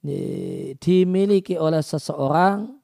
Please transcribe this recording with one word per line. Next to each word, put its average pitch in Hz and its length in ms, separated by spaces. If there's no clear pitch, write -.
ya, 92 720
dimiliki 185 800
oleh 160 240
seseorang 175 1040